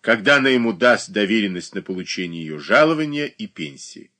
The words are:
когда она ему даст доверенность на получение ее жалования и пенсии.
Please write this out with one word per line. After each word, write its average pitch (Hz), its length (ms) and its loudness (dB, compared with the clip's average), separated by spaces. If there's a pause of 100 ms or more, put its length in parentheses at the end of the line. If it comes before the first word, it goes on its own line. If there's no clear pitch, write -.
когда 117 360 4
она 135 120 2
ему 117 220 2
даст 113 400 2
доверенность 101 640 -2
на 95 60 -6
получение 87 600 -8
ее 78 160 -10
жалования 147 680 0
и 107 220 -12
пенсии. - 720 -14